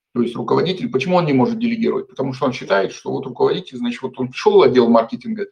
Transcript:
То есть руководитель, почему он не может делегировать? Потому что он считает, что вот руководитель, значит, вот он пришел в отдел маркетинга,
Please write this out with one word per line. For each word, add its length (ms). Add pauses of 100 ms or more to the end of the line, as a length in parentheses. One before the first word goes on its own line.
(160)
То 80
есть 120
руководитель, 560
почему 260
он 80
не 80
может 260
делегировать? 500
Потому 240
что 140
он 60
считает, 400
что 180
вот 160
руководитель, 500
значит, 240
вот 180
он 100
пришел 300
в 40
отдел 260
маркетинга, 640